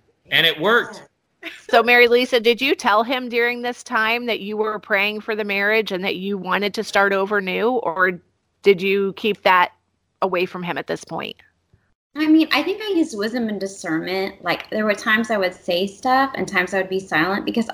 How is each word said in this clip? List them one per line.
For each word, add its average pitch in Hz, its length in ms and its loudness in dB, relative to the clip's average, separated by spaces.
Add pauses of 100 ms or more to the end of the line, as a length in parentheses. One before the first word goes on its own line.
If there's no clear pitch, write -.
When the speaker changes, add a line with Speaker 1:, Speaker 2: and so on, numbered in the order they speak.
(300)
Speaker 1:
And 147 160 2
it 156 140 0
worked. 208 440 -2 (680)
Speaker 2:
So, 233 120 6
Mary 240 260 6
Lisa, 247 320 4
did 226 200 2
you 277 140 0
tell 226 300 2
him 254 240 -4
during 240 340 -2
this 240 220 -8
time 233 420 -2
that 220 140 -2
you 208 160 -8
were 214 240 -2
praying 208 400 0
for 214 160 -6
the 214 80 -4
marriage 208 480 0
and 185 120 -4
that - 120 -2
you 196 200 -4
wanted 185 380 -2
to 220 100 -6
start 196 280 2
over 196 280 0
new, 185 300 0
or 185 500 0 (420)
did 196 200 4
you 196 340 0
keep 208 280 -2
that 180 260 6 (520)
away 185 220 0
from 180 200 -8
him 170 120 -4
at - 120 -8
this 160 160 -6
point? - 320 -10 (840)
Speaker 3:
I 311 100 2
mean, 311 220 6
I 285 120 2
think 392 200 -4
I 415 120 -4
used 320 240 0
wisdom 220 320 -4
and 196 100 -6
discernment. 190 840 -6
Like, - 280 -6
there 214 160 -2
were 208 80 0
times 220 360 -2
I 220 60 0
would 185 160 0
say 180 340 -2
stuff 262 480 0
and 185 140 -6
times 180 240 -2
I 190 60 -2
would 185 100 -2
be 185 100 -4
silent 185 460 -2
because 226 300 -2